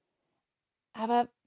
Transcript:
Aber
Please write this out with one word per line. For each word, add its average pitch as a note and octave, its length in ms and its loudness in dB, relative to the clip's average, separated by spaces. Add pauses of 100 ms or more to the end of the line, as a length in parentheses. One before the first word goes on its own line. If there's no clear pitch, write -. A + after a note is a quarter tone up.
(920)
Aber A#3+ 360 0 (180)